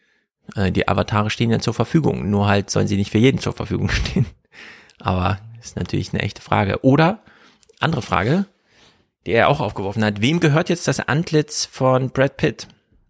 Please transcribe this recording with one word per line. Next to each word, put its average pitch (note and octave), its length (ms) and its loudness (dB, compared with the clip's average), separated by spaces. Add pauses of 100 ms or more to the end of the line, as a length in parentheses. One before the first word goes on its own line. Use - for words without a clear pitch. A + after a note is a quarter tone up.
(560)
Äh, F#2+ 160 0
die F#2 160 0
Avatare G#2 420 0
stehen A2+ 220 0
ja A2+ 80 2
zur A#2 140 -2
Verfügung, A2+ 560 0
nur G2+ 180 2
halt G2+ 220 2
sollen G2+ 180 0
sie G2+ 100 0
nicht G2+ 140 -2
für G#2+ 60 2
jeden B2+ 220 4
zur - 140 -6
Verfügung G2 360 -4
<laughs> - 20 -4
stehen. - 340 0 (760)
Aber F#2+ 400 0 (220)
ist - 140 -16
natürlich F#2 380 -4
eine - 80 -4
echte - 200 -6
Frage. G#2 420 -2
Oder, D#3+ 360 4 (600)
andere D3 220 -2
Frage, B2 440 0 (800)
die F2 60 -4
er G#2+ 180 4
auch D3 100 2
aufgeworfen G#2 460 -4
hat, G#2 160 -2
wem D#3 180 2
gehört D#3+ 300 2
jetzt E3+ 180 -2
das - 140 -2
Antlitz D3+ 640 -2
von C3 460 0
Brad C#3 260 0
Pitt? - 300 -4 (420)